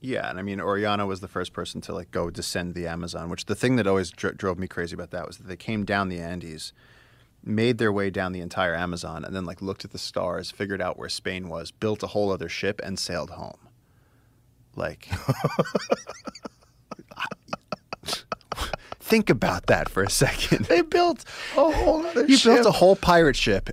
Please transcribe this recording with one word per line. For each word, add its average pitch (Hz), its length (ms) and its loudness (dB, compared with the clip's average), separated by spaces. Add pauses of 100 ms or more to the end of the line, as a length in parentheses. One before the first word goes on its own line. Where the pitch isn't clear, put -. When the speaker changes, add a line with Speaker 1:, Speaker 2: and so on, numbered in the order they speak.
Speaker 1:
Yeah, 127 300 -6
and 87 80 -8
I 98 40 -8
mean, 98 160 -6
Orellana 101 480 0
was 95 140 -6
the 98 80 -10
first - 240 -6
person 90 300 -8
to, 87 100 -10
like, 87 180 -10
go 87 200 -2
descend 87 440 -6
the 87 120 -6
Amazon, 82 420 -8
which 87 160 -8
the 104 100 -4
thing 127 220 2
that 104 100 2
always 95 240 2
dro-, - 220 -4
drove 92 260 -4
me 92 80 -6
crazy 87 280 -8
about 85 160 -12
that 85 160 -8
was 78 100 -16
that - 120 -20
they 90 80 -10
came 107 280 -4
down 101 240 0
the 87 100 -6
Andes, 85 540 -10 (720)
made 110 340 2
their 110 160 2
way 98 160 0
down 92 240 -2
the 92 80 -8
entire 87 340 -2
Amazon, 85 480 -6
and 95 140 -8
then, 92 80 -6
like, 85 160 -12
looked 95 240 -8
at 98 60 -16
the - 80 -14
stars, 87 520 -6
figured 98 300 -6
out 90 160 -4
where 58 140 -10
Spain 92 400 -6
was, 80 220 -10
built 107 300 -2
a - 60 -4
whole 101 240 0
other 85 160 -4
ship, - 340 -4
and 92 160 -8
sailed 82 340 -6
home. - 260 -14 (1160)
Like, - 360 -8
<laughs> - 4000 -8
think 220 280 4
about 107 380 2
that 87 240 4
for 95 120 0
a 98 80 0
second. - 560 2
Speaker 2:
They 349 140 6
built 339 440 2 (280)
a 311 180 6
whole 320 360 2
other 277 200 2
Speaker 1:
You 262 120 10
Speaker 2:
ship. 233 160 8
Speaker 1:
built 240 120 8
a 185 60 8
whole 190 240 8
pirate 165 400 6
ship - 360 2